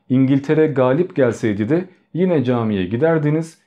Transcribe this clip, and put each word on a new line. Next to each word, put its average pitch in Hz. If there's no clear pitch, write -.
İngiltere 139
galip 139
gelseydi 110
de 170
yine 165
camiye 110
giderdiniz, 151